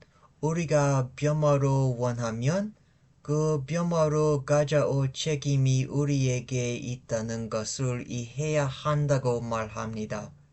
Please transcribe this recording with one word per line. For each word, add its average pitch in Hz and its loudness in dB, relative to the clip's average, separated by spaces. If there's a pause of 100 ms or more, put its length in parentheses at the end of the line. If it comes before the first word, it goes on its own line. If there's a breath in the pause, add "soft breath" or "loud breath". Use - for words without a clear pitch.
(400 soft breath)
우리가 143 2
변화를 147 2
원하면 123 0 (480 soft breath)
그 151 0
변화를 156 2
가져올 139 2
책임이 139 2
우리에게 127 0
있다는 113 -6
것을 120 -4
이해해야 139 -2
한다고 135 0
말합니다. 110 -6 (220)